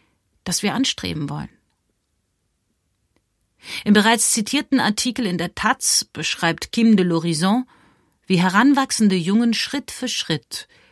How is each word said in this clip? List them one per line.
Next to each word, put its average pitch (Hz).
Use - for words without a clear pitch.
das -
wir 190
anstreben 170
wollen? 147
Im 208
bereits 220
zitierten 262
Artikel 214
in 175
der 175
taz -
beschreibt -
Kim 226
de 180
l'Horizon, 170
wie 185
heranwachsende 220
Jungen 208
Schritt -
für -
Schritt -